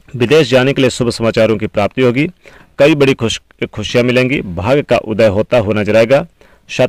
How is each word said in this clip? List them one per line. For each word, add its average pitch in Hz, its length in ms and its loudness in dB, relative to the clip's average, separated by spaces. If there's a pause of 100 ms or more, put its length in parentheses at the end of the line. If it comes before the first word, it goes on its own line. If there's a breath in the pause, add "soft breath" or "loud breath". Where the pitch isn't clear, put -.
(160)
विदेश 120 340 2
जाने 127 240 2
के 139 80 -2
लिए 127 80 2
शुभ 117 200 -4
समाचारों 110 480 0
की 104 100 -6
प्राप्ति 101 340 -4
होगी, 127 260 0 (500 loud breath)
कई 151 180 4
बड़ी 139 180 2
खुश-, - 520 -8
खुशियाँ 110 380 -2
मिलेंगी, 127 380 0
भाग्य 107 400 -2
का 120 160 0
उदय 110 300 0
होता 107 300 0
हुआ 107 160 0
नजर 104 220 -2
आएगा। 127 320 2 (420 soft breath)
साथ - 200 -2